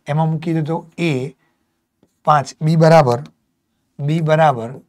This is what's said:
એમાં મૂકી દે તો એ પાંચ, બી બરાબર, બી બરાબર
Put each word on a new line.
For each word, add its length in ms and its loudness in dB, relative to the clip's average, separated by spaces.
એમાં 220 -2
મૂકી 240 -6
દે 100 -2
તો 160 -6
એ 140 -2
પાંચ, 360 0
બી 160 0
બરાબર, 480 4
બી 220 -4
બરાબર 500 0